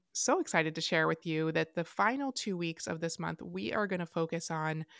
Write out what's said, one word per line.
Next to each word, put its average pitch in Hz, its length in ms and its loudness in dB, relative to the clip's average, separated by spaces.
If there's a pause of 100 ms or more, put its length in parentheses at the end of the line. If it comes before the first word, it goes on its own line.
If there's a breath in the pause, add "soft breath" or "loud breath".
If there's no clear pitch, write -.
(120)
so 302 300 2
excited 160 340 0
to 165 60 -4
share 160 260 4
with 160 180 0
you 160 280 0
that 160 200 0
the 170 120 -2
final 254 480 0
two 190 240 -2
weeks 165 280 -4
of 165 140 -4
this 165 180 -4
month, 165 240 -4
we 190 300 -6
are 214 160 0
gonna 180 180 -2
focus 165 460 -2
on 156 340 -2 (140 loud breath)